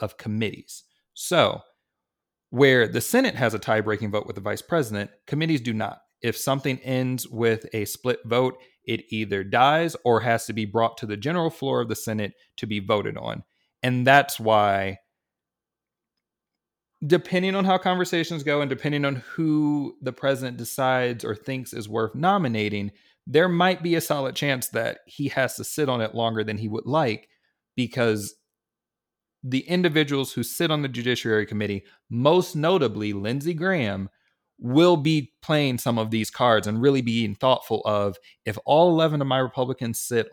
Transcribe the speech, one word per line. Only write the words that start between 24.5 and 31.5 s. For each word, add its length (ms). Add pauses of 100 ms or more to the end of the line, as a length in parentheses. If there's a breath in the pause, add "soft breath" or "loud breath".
that 380
he 220
has 280
to 80
sit 240
on 140
it 120
longer 300
than 140
he 100
would 180
like, 420 (480)
because 580 (1080)
the 180
individuals 720
who 100
sit 280
on 120
the 60
Judiciary 580
Committee, 380 (260 soft breath)